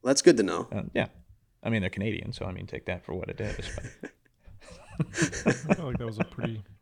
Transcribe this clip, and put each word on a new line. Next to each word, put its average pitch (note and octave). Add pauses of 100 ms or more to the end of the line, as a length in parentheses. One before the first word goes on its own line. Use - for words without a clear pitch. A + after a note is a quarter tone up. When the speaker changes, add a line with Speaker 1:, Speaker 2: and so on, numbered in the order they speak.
Speaker 1:
That's C3+
good D#3+
to A2
know. F2
Speaker 2:
Uh, G2+ (120)
yeah. - (560)
I A2+
mean, A2
they're F2+
Canadian, G2+
so, -
I F#2
mean, F#2
take -
that F2+
for -
what F#2
it -
is. G#2
But - (880)
Speaker 1:
<laughs> - (460)
Speaker 3:
I D#3
feel E3+
like B2
that A#2+
was A2
a -
pretty, - (200)